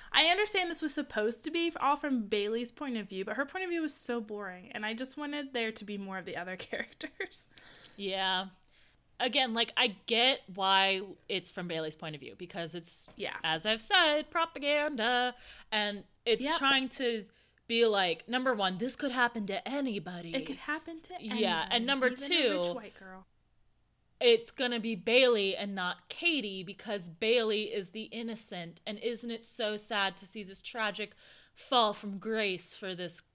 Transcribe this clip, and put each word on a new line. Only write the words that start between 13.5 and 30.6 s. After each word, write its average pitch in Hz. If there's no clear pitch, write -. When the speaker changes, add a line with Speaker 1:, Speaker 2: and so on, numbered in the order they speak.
Speaker 2:
I've 220
said, 311
propaganda, 285
and 208
it's 233
Speaker 1:
Yep. 320
Speaker 2:
trying 269
to 233
be 233
like, 190
number 254
one, 190
this 240
could 269
happen 240
to 190
anybody. 190
Speaker 1:
It 262
could 269
happen 320
to -
Speaker 2:
Yeah, 208
and 190
Speaker 1:
anyone, 233
Speaker 2:
number 269
Speaker 1:
even 269
a 262
rich 175
Speaker 2:
two, 175
Speaker 1:
white 214
girl. 190
Speaker 2:
it's 233
gonna 247
be 226
Bailey 226
and 202
not 180
Katie, 233
because 196
Bailey 220
is 190
the 220
innocent, 208
and 208
isn't 233
it 226
so 214
sad 202
to 196
see 214
this 196